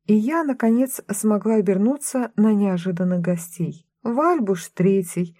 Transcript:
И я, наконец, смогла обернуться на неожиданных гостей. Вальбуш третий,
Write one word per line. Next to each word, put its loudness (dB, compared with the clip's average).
И 4
я, 2
наконец, 0
смогла 0
обернуться 0
на 4
неожиданных 0
гостей. -4
Вальбуш 0
третий, 0